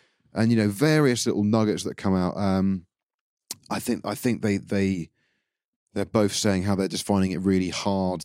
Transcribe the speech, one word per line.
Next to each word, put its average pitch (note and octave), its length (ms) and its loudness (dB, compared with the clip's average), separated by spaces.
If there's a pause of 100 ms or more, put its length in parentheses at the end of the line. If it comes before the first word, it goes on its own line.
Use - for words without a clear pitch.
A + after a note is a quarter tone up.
(340)
and, A2+ 180 2
you A2+ 60 4
know, G#2 100 4
various C3+ 580 2
little G#2 200 0
nuggets G#2 400 2
that - 100 -8
come G2 200 -2
out. F2+ 220 0
Um, F#2+ 480 0 (840)
I G2+ 100 -4
think, - 260 -4
I G2+ 100 -4
think A#2+ 260 -2
they, G2+ 160 0
they, F#2+ 520 -2 (840)
they're G2+ 100 -2
both G#2 300 2
saying F#2+ 300 0
how G2+ 120 0
they're F#2+ 140 -2
just F#2+ 160 -8
finding F#2+ 260 2
it F#2 80 -4
really F#2 300 2
hard F#2 560 -2